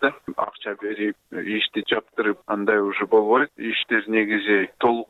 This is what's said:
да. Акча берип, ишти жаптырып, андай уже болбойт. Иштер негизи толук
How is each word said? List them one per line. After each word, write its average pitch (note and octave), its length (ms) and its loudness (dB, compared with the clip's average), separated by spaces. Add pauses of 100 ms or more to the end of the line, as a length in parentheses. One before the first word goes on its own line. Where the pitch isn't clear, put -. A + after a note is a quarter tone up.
да. C#3 80 2 (240)
Акча - 460 -6
берип, G#2 340 -4 (400)
ишти A2 320 -4
жаптырып, A2 600 -2
андай G#2 360 2
уже G2 240 -2
болбойт. A2 480 4
Иштер A2+ 520 -4
негизи G#2 520 2 (240)
толук A#2 260 2